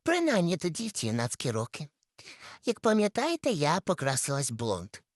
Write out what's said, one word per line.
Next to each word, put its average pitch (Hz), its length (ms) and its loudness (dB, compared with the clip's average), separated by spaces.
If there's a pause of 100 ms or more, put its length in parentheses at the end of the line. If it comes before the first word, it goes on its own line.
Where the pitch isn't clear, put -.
Принаймні 262 540 2
тоді, 180 300 -4
в 208 40 -8
ті - 160 -4
юнацькі 117 440 -2
роки. 113 360 -4 (760)
Як 240 140 0
пам'ятаєте, 233 720 2
я 160 280 2
покрасилась 139 720 -2
в - 20 -8
блонд. 104 360 -4 (260)